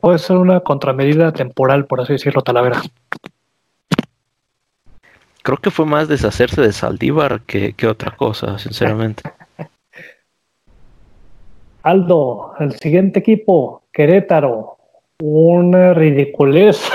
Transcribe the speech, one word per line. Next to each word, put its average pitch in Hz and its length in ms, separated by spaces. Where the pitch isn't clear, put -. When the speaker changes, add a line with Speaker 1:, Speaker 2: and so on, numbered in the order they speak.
Speaker 1:
puede 170 180
ser 180 180
una 180 240
contramedida 143 720
temporal, 135 540
por 127 140
así 127 120
decirlo, 135 300
Talavera. 123 380
Speaker 2:
Creo - 160
que 185 140
fue 156 140
más 151 200
deshacerse 127 540
de 110 120
Saldívar 135 680
que, 104 320
que 113 160
otra - 260
cosa, 107 460
sinceramente. 110 600
Speaker 1:
<laughs> 160 120
Aldo, 170 800
el 143 180
siguiente 180 420
equipo, 202 600
Querétaro. 151 840
Una 175 760
ridiculez, 147 840